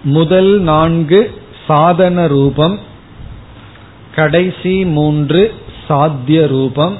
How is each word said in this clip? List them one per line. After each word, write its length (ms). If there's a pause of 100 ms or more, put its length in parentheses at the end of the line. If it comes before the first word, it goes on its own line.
முதல் 560
நான்கு 600 (460)
சாதன 600
ரூபம், 520 (1400)
கடைசி 720
மூன்று 720 (300)
சாத்திய 640
ரூபம் 540